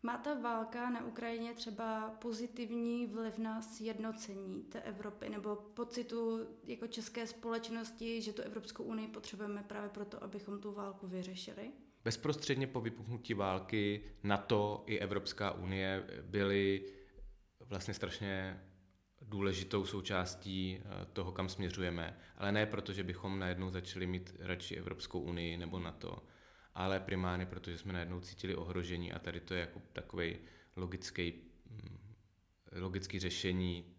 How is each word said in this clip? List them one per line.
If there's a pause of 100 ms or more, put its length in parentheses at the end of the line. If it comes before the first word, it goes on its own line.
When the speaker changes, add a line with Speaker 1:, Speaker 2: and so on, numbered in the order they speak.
Speaker 1:
Má
ta
válka
na
Ukrajině
třeba
pozitivní
vliv
na
sjednocení
té
Evropy,
nebo
pocitu (180)
jako
české
společnosti,
že
tu
Evropskou
unii
potřebujeme
právě
proto,
abychom
tu
válku
vyřešili? (320)
Speaker 2:
Bezprostředně
po
vypuknutí
války (200)
nato
i
Evropská
unie (180)
byly (760)
vlastně
strašně (640)
důležitou
součástí,
eh,
toho,
kam
směřujeme. (220)
Ale
ne
proto,
že
bychom
najednou
začali
mít
radši
Evropskou
unii
nebo
nato, (520)
ale
primárně
proto,
že
jsme
najednou
cítili
ohrožení
a
tady
to
je
jako (100)
takovej (380)
logický, (360)
mm, (760)
logický
řešení (140)